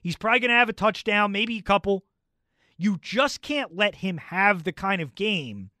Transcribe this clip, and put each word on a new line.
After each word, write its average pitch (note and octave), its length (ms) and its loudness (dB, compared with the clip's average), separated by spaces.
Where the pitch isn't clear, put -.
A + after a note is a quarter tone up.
He's E3+ 160 -6
probably A3+ 240 0
gonna A#3+ 180 4
have A#3+ 100 6
a A3+ 40 -4
touchdown, G#3 580 0
maybe A3+ 260 -2
a G3+ 60 -10
couple. G3 420 0
You F#3+ 240 0
just C4 400 -2
can't C#4 360 -6
let G#3 200 2
him F#3 220 -4
have F#3 460 2
the E3+ 80 -2
kind G3 280 -2
of D3 140 -8
game C3 560 -4